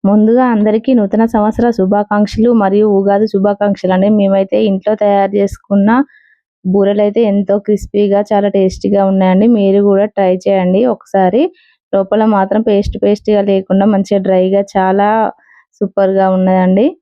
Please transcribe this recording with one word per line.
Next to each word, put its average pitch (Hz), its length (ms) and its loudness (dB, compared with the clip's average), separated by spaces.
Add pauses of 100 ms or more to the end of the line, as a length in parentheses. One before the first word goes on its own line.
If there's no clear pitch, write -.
ముందుగా 214 420 2
అందరికీ 220 480 0
నూతన 214 320 0
సంవత్సర 214 440 -2
శుభాకాంక్షలు 208 800 0
మరియు 208 380 2
ఉగాది 202 380 0
శుభాకాంక్షలు 202 640 -2
అండి. 190 180 2
మేమైతే 196 540 0
ఇంట్లో 196 300 -2
తయారు 202 400 0
చేసుకున్న 202 560 -2 (720)
బూరెలు 202 380 0
అయితే 208 200 -2
ఎంతో 202 360 0
క్రిస్పీగా, 202 640 -2
చాలా 208 260 -2
టేస్టీగా 196 560 -2
ఉన్నాయండి. 190 440 2
మీరు 202 340 2
కూడా 202 240 2
ట్రై 190 300 -2
చేయండి 190 500 0
ఒకసారి. 202 560 -2 (500)
లోపల 196 340 -2
మాత్రం 202 360 0
పేస్ట్ 208 360 -2
పేస్ట్‌గా 208 440 0
లేకుండా 196 440 0
మంచిగా 202 340 0
డ్రైగా 190 480 0
చాలా 196 400 0 (720)
సూపర్‌గా 190 500 0
ఉన్నదండి. 185 560 2 (160)